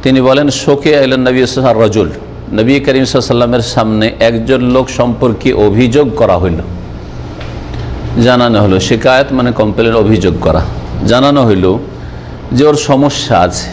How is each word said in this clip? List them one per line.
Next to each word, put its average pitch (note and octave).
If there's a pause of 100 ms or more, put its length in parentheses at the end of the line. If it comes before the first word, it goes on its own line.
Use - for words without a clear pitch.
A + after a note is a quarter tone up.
তিনি C3
বলেন, C3+
"শোকে D3
আইলেন C3
নবী -
সাল্লাল্লাহু -
আলাইহি B2+
ওয়াসাল্লাম B2
রাজুল।" G#2
নবী A2+
করিম -
সাল্লাল্লাহু C3+
আলাইহি C3
ওয়াসাল্লামের A#2+
সামনে A2
একজন A#2
লোক B2
সম্পর্কে B2
অভিযোগ A#2
করা F2+
হইল, F2 (1700)
জানানো A#2+
হলো। F#2+
শিকায়াত B2+
মানে B2
কমপ্লেন, A2+
অভিযোগ G#2+
করা। D#2+ (460)
জানানো C3+
হইল F#2+ (760)
যে B2
ওর D3+
সমস্যা C#3
আছে F2